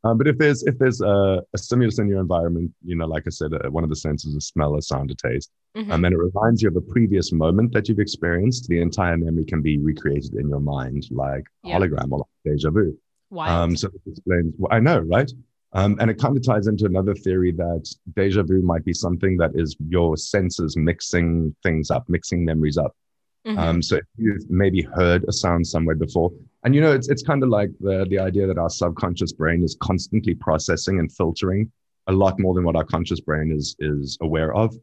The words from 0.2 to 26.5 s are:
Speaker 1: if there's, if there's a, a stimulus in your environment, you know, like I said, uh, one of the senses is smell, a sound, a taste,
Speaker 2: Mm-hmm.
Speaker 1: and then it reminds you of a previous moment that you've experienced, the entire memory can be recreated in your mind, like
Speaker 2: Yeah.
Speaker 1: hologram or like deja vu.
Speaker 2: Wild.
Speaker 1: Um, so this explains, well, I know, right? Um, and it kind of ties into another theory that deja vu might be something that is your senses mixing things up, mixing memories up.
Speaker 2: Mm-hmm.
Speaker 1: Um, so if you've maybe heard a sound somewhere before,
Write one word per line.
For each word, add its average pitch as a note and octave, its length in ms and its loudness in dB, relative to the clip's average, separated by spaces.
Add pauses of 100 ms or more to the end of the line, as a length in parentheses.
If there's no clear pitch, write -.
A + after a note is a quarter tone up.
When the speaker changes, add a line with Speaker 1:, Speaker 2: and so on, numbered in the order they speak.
Speaker 1:
if C3 100 2
there's, D3 260 4
if B2+ 140 0
there's C3 240 2
a, G2 400 4 (120)
a - 40 -6
stimulus A#2+ 400 0
in G#2 120 0
your G2 100 0
environment, E2+ 520 0 (140)
you F2 100 -6
know, E2 120 -2
like D#2 180 -4
I E2 60 -4
said, D#2 220 -6
uh, C2+ 180 -4
one D#2+ 140 -2
of D2+ 40 -2
the D2+ 60 -2
senses D2+ 400 -4
is D2 120 -6
smell, D2 280 0
a D2 60 -2
sound, C#2 300 -4
a C2+ 40 -8
taste, C2 340 -6 (280)
Speaker 2:
Mm-hmm. G#3 140 -6
Speaker 1:
and F2 140 2
then F2+ 80 4
it E2+ 60 2
reminds G#2 420 2
you G#2 80 4
of E2 80 -2
a E2+ 40 0
previous G2 520 0
moment F#2 400 2
that A2+ 160 0
you've G#2+ 100 0
experienced, G#2 720 -2
the E2+ 100 2
entire E2+ 380 0
memory E2 280 0
can D#2 160 -2
be D2+ 160 0
recreated C#2+ 580 -2
in C#2+ 120 -4
your C#2+ 140 -2
mind, C#2 500 -4
like C#2 320 -6 (200)
Speaker 2:
Yeah. F2+ 160 -4
Speaker 1:
hologram D2 320 0
or C#2+ 80 -2
like - 360 -6
deja D2 140 0
vu. E2 280 2 (320)
Speaker 2:
Wild. - 200 -6 (220)
Speaker 1:
Um, E2+ 40 2
so F#2+ 140 -4
this - 120 -16 (160)
explains, F2 400 0
well, F#2 140 -2
I A2+ 80 4
know, C#3 200 4
right? A#2 300 0 (440)
Um, G2+ 260 2
and A2+ 120 2
it - 60 -4
kind C3+ 200 0
of B2 80 -2
ties G#2+ 220 2
into G#2+ 180 2
another F#2+ 300 2
theory F#2 380 0
that E2+ 360 -4 (260)
deja G2 280 2
vu F#2 180 2
might E2+ 240 0
be F2+ 80 -2
something F#2 440 0
that E2 180 2
is D#2 200 -2 (140)
your E2+ 280 2
senses F2 600 -2
mixing E2 760 0 (100)
things D#2+ 280 0
up, - 160 -2
mixing F2 380 -2
memories D#2 320 0
up. C#2+ 180 -2 (500)
Speaker 2:
Mm-hmm. G#3+ 140 -4
Speaker 1:
Um, E2 220 0
so - 160 0
if - 80 -4 (120)
you've A2 320 -2
maybe F#2 320 2
heard F2 460 2
a E2+ 60 -2
sound E2+ 340 0
somewhere E2 280 0
before, E2 360 0 (320)